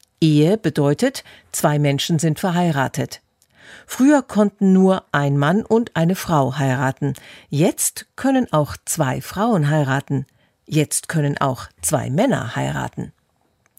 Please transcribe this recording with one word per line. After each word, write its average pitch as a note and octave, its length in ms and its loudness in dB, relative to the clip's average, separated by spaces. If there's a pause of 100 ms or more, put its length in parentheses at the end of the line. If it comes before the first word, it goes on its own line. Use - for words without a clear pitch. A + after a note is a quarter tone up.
(200)
Ehe D#3 380 4
bedeutet, D3+ 680 -2 (260)
zwei D3 280 0
Menschen D3 400 0
sind D#3+ 220 -2
verheiratet. D#3 800 -2 (640)
Früher C#4 340 4
konnten G3 540 2
nur F#3+ 380 4
ein C#3+ 260 0
Mann D3+ 260 2
und A3+ 320 0
eine E3+ 200 0
Frau C#3 420 0
heiraten. C3+ 560 -2 (340)
Jetzt - 580 -2 (100)
können C4 360 0
auch D3+ 320 0
zwei C3+ 380 -4
Frauen F#3 480 0
heiraten. C#3 560 -2 (380)
Jetzt - 440 -2
können C#3+ 300 -2
auch C3 280 -4 (160)
zwei A#2+ 260 -2
Männer D3+ 460 -2
heiraten. C3 580 -6 (680)